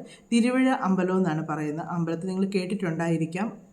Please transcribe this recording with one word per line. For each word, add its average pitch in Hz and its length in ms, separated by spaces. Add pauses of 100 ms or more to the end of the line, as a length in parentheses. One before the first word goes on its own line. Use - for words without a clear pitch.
(320)
തിരുവിഴ 247 360 (200)
അമ്പലം 185 320
എന്നാണ് 160 300
പറയുന്നത്. 151 360 (100)
അമ്പലത്തിൽ 165 360
നിങ്ങൾ 190 140 (100)
കേട്ടിട്ടുണ്ടായിരിക്കാം, 170 920 (240)